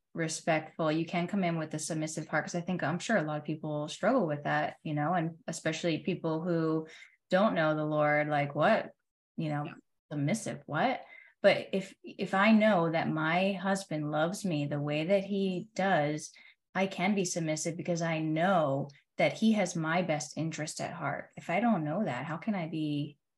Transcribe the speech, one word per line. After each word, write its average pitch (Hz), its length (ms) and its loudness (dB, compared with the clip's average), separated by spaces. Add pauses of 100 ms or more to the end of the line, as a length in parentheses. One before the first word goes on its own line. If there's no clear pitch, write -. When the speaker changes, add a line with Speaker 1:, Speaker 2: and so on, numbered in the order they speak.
(140)
Speaker 1:
respectful. 160 800 -2
You 160 140 2
can 175 200 -2
come 190 180 0
in 165 140 0
with 156 160 -4
a 151 40 -4
submissive 156 500 -4
heart. 151 160 0
'Cause 185 100 -8
I 175 60 -2
think, 170 220 -4
I'm 156 160 0
sure 226 180 0
a 160 60 2
lot 151 160 -4
of 147 60 -10
people 151 440 -4
struggle 214 380 0
with 143 180 -2
that, 151 380 0
you 160 120 -4
know, 151 200 0
and 165 220 -2 (100)
especially 160 520 -2
people 160 440 -2
who 160 440 0 (420)
don't 190 260 4
know 156 220 2
the 151 80 -2
Lord, 151 440 2
like, 143 280 0
"What, 180 360 2 (440)
you 160 140 -2
know, 147 140 -2
Speaker 2:
Yeah. - 100 -10 (360)
Speaker 1:
submissive, 151 560 -2
what?" 196 380 0 (380)
But - 300 4
if, 190 300 -4
if - 320 -6
I 202 160 6
know 208 400 6
that 160 180 0
my 165 440 2
husband 180 580 -2
loves 160 340 0
me 147 220 0
the 143 140 -2
way 147 240 -2
that 190 200 2
he 190 500 -2
does, 151 580 0 (420)
I 190 140 0
can 190 260 0
be 190 100 0
submissive 160 520 -2
because 170 260 -2
I 165 160 0
know 156 680 2 (280)
that 156 180 2
he 220 180 4
has 185 240 0
my 165 260 0
best 151 340 -4
interest 160 440 -4
at 151 120 -6
heart. 156 440 -6
If - 140 -12
I 180 100 0
don't 220 240 2
know 170 200 0
that, 131 200 -4
how 160 120 -6
can 214 200 -2
I 165 120 -4
be 151 480 -4 (220)